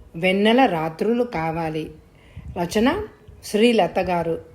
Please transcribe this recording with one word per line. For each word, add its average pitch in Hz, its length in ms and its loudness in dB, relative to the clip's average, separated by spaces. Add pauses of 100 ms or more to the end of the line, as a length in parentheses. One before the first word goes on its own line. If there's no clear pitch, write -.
(160)
వెన్నెల 202 500 4
రాత్రులు 180 580 0
కావాలి. 160 680 -6 (680)
రచన 240 420 0 (400)
శ్రీలత 214 560 2
గారు. 170 420 -2 (140)